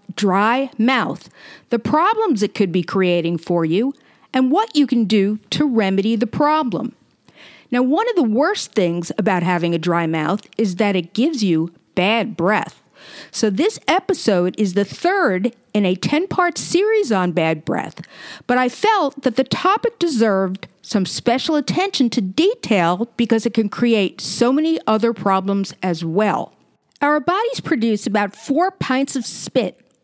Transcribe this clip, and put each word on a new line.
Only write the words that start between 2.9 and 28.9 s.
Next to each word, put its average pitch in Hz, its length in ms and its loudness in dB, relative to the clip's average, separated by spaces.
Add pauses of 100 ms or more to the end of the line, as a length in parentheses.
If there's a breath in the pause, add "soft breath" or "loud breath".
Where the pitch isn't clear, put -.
for 170 280 -2
you, 208 280 0 (400 soft breath)
and 262 180 2
what 427 240 0
you 285 120 4
can 233 180 2
do 202 320 0 (140)
to 294 160 0
remedy 208 480 2
the 220 120 0
problem. 294 680 -2 (760 loud breath)
Now, 247 100 2
one 311 280 2
of 440 60 0
the 339 80 4
worst 277 500 0
things 175 440 0
about 185 240 0
having 170 320 0
a 170 60 0
dry 170 260 0
mouth 160 360 -2 (180)
is 196 160 0
that 202 200 0
it 175 200 -4
gives 262 280 0
you 165 300 0 (220)
bad 208 420 0
breath. 185 440 -2 (500 loud breath)
So - 180 0
this 262 380 0
episode 226 720 0
is 190 160 0
the 202 100 2
third 247 680 -2 (180)
in 208 100 2
a 180 120 2
ten-part 349 640 -2
series 415 520 0
on 180 200 0
bad 160 340 0
breath, - 340 -6 (460 loud breath)
but 247 140 2
I 254 100 2
felt 370 540 0
that 233 140 0
the 269 60 2
topic - 540 0
deserved 208 720 0 (160)
some 190 240 -2
special 262 480 0
attention 294 560 0
to 240 100 -2
detail 196 960 0
because 226 300 2
it - 80 -4
can 214 140 2
create 220 520 0
so 240 320 0
many 311 320 0
other 220 260 2
problems 196 720 -2
as 170 240 -4
well. 185 500 -2 (460)
Our 302 180 2
bodies 403 400 -2
produce 226 460 0
about 202 300 -2
four 330 340 0
pints 269 460 -2